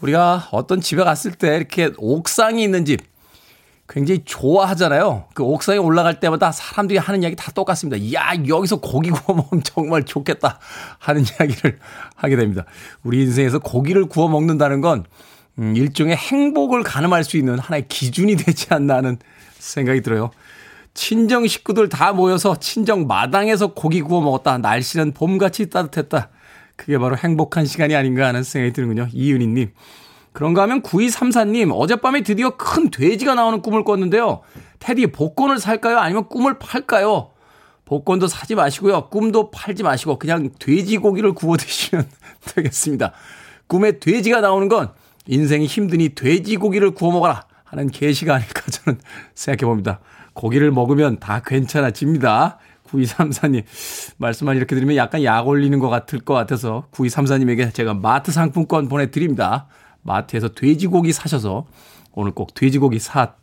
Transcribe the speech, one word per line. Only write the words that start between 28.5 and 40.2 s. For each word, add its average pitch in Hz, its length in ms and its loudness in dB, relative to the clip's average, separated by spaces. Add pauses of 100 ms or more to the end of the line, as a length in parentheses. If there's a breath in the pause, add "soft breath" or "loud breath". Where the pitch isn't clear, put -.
드는군요. 120 400 -2
이은희님. 123 600 0 (600 loud breath)
그런가 170 300 2
하면 240 180 0
구이삼사님, 226 920 0
"어젯밤에 226 500 0
드디어 226 340 -2
큰 311 340 0
돼지가 202 440 0
나오는 226 260 2
꿈을 214 240 0
꿨는데요. 196 560 0 (380 loud breath)
테디, 240 300 0
복권을 262 500 -2
살까요? 226 400 0
아니면 190 320 0
꿈을 262 280 0
팔까요?" 202 760 0 (520 soft breath)
복권도 180 440 0
사지 - 260 -8
마시고요. 180 560 0
꿈도 214 400 0
팔지 208 320 -8
마시고 139 360 0
그냥 156 300 -2 (100)